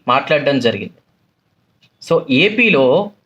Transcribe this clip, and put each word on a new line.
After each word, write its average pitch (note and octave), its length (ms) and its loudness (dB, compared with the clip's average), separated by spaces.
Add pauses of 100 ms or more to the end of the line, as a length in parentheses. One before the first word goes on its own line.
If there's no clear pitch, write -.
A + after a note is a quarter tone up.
మాట్లాడడం C#3 520 0
జరిగింది. G#2 340 -4 (1160)
So, E3 120 2 (100)
ఏపీలో F#3 800 2 (140)